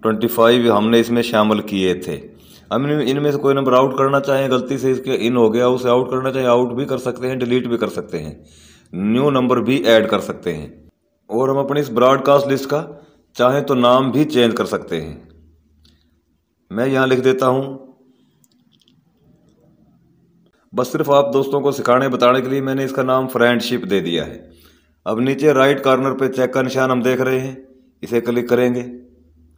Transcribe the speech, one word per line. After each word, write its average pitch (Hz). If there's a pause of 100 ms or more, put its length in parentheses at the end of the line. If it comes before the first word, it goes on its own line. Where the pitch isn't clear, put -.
ट्वेंटी 110
फ़ाइव 117
हमने 110
इसमें 117
शामिल 107
किए 92
थे। - (600)
हम 127
इन-, 147
इनमें 139
से 143
कोई 139
नंबर 131
आउट 131
करना 135
चाहें, 135
गलती 127
से 131
इसके 127
इन 117
हो 117
गया, 120
उसे 127
आउट 123
करना 131
चाहें, 131
आउट 120
भी 120
कर 131
सकते 123
हैं, 131
डिलीट 123
भी 117
कर 107
सकते -
हैं, 76 (480)
न्यू 110
नंबर 127
भी 120
ऐड 110
कर 101
सकते -
हैं। - (400)
और 127
हम 139
अपनी 139
इस 135
ब्रॉडकास्ट 131
लिस्ट 135
का 156 (500)
चाहें 127
तो 139
नाम 127
भी 147
चेंज 117
कर 104
सकते 90
हैं। 78 (1400)
मैं 110
यहाँ 131
लिख 127
देता 131
हूँ, 131 (3000)
बस 123
सिर्फ 147
आप 139
दोस्तों 135
को 139
सिखाने 127
बताने 127
के 127
लिए 135
मैंने 135
इसका 135
नाम 131
फ्रेंडशिप 120
दे 95
दिया 82
है। - (600)
अब 110
नीचे 135
राइट 135
कॉर्नर 131
पे 131
चेक 127
का 135
निशान 131
हम 123
देख 127
रहे 131
हैं, 131 (460)
इसे 117
क्लिक 120
करेंगे। 123 (760)